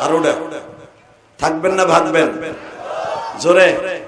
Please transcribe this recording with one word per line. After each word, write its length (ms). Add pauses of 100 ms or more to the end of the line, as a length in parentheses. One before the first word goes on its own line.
আর 120
ওটা 200 (1040)
থাকবেন 320
না 140
ভাগবেন? 440 (1080)
জোরে। 280 (400)